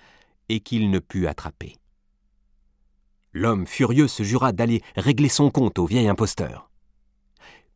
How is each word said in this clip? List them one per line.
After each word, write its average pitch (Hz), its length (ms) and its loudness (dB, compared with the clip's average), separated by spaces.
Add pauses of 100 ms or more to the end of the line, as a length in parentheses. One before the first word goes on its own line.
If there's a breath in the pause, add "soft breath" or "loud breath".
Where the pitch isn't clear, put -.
(480 soft breath)
et 110 140 -2
qu'il 110 280 -2
ne 95 100 2
put 90 280 -4
attraper. - 480 -12 (1600)
L'homme 98 340 0
furieux 131 400 2
se 113 160 -6
jura 117 280 0
d'aller 117 300 0 (140 loud breath)
régler 135 340 2
son 147 220 2
compte 117 280 0
au 85 60 2
vieil 110 220 2
imposteur. 95 640 -4 (1040 loud breath)